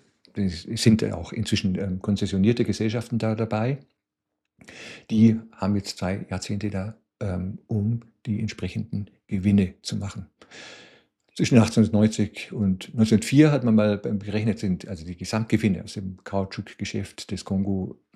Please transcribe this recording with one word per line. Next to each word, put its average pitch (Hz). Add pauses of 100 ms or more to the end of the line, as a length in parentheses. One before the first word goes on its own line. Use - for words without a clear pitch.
(340)
es 90
sind 113 (100)
auch 87
inzwischen, 98
ähm, 92
konzessionierte 101
Gesellschaften 110
da 110
dabei, 113 (1300)
die 110 (120)
haben 101
jetzt -
zwei 95
Jahrzehnte 101
da, 95 (220)
ähm, 92
um 110 (260)
die 104
entsprechenden 104 (160)
Gewinne 98
zu -
machen. 98 (1080)
Zwischen 139
achtzehnhundertneunzig 107
und 95
neunzehnhundertvier 117
hat 135
man 113
mal 107
berechnet, 104
sind 92
also 82
die 87
Gesamtgewinne 110
aus 95
dem 95
Kautschukgeschäft -
des 98
Kongo 98 (160)